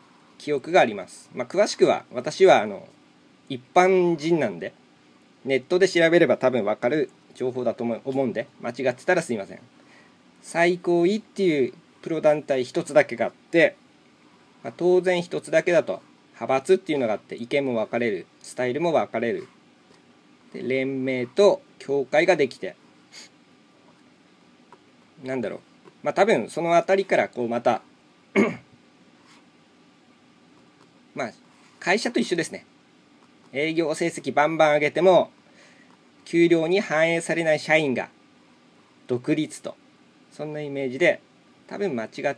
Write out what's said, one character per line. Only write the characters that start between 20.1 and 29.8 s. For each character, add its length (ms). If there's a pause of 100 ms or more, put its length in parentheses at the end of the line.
で、 100
連 420
盟 220
と 360 (160)
協 260
会 220
が 100
で 120
き 100
て、 180 (2500)
な 140
ん 40
だ 80
ろ 80
う。 40 (420)
ま 100
あ、 20
多 100
分 240
そ 140
の 140
あ 60
た 140
り 80
か 120
ら 120
こ 160
う 40
ま 120
た、 220 (520)
<clears throat> 280 (2500)